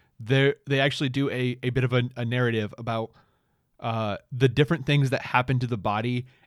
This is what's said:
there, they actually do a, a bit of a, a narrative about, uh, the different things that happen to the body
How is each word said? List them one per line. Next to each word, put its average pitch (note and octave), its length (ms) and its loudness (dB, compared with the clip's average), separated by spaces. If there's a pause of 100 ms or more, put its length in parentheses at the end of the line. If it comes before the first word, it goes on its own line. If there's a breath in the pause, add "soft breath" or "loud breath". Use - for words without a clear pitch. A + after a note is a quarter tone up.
(200 soft breath)
there, C3+ 340 2 (120)
they C#3 140 0
actually C#3 280 2
do C#3 200 0
a, B2 340 -2
a B2+ 80 0
bit B2+ 140 0
of B2 80 0
a, B2 120 4 (120)
a B2 80 -4
narrative A#2 540 0
about, A2+ 320 -4 (720)
uh, A2 360 -2 (160)
the C3 160 4
different C3 380 0
things C#3+ 240 2
that C3 120 -4
happen B2+ 360 0
to B2+ 80 -2
the A#2 100 -4
body A2 480 -4 (220 soft breath)